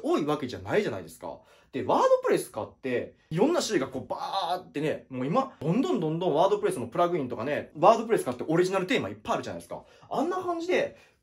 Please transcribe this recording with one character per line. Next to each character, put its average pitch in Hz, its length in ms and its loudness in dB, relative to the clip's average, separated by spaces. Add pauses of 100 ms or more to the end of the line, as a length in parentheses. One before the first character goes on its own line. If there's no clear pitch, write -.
多 311 160 0
い 165 60 -2
わ 147 140 0
け 127 80 -8
じ 104 80 -8
ゃ 90 60 -10
な 110 160 -4
い 214 60 2
じ 175 60 -2
ゃ - 20 -6
な 98 100 -6
い - 20 -12
で 82 60 -16
す - 100 -20
か。 85 220 -12 (320)
で、 127 100 -6
ワ 143 140 2
ー 392 60 4
ド 523 60 6 (160)
プ 440 60 2
レ 180 80 4
ス - 120 -10
買 104 140 -6
っ - 20 -10
て、 123 500 -4 (140)
い 156 60 -4
ろ 214 100 4
ん 330 60 2
な 330 80 0
種 220 180 0
類 - 20 0
が - 80 -4
こ 131 120 -8
う 107 60 -14
バ - 100 -6 (360)
ー - 80 -4
っ - 120 -20
て 143 80 -6
ね、 147 280 -4
も 127 140 -6
う 131 40 -2
今、 254 340 0
ど 156 120 0
ん 233 100 2
ど 359 100 0
ん 220 80 0
ど 156 100 0
ん 165 80 -2
ど 180 100 0
ん 143 60 2
ワ 170 120 6
ー 196 40 4
ド 208 80 4
プ 208 80 0
レ 151 60 2
ス 123 60 -4
の 117 80 -4
プ - 120 -8
ラ 175 100 6
グ 175 100 0
イ 139 40 -2
ン 123 60 -4
と - 80 -8
か 110 80 -4
ね、 135 340 -4
ワ 190 160 10
ー - 40 0
ド 226 80 -4
プ 226 60 -2
レ 175 60 6
ス - 60 -6
買 123 100 -2
っ - 20 -14
て - 100 -8
オ 160 100 2
リ 180 80 6
ジ 185 80 -2
ナ 190 60 2
ル 180 80 -2
テ 202 120 2
ー - 20 -4
マ 101 80 -4
い 104 40 -8
っ - 40 -12
ぱ - 160 -6
い - 20 0
あ - 40 0
る - 40 -8
じ 107 80 -10
ゃ - 20 -8
な 87 60 -10
い - 20 -16
で - 40 -16
す - 40 -20
か。 87 140 -12 (260)
あ 254 140 -2
ん 349 80 -2
な 370 120 -4
感 349 180 -4
じ 349 80 -8
で、 - 280 0 (260)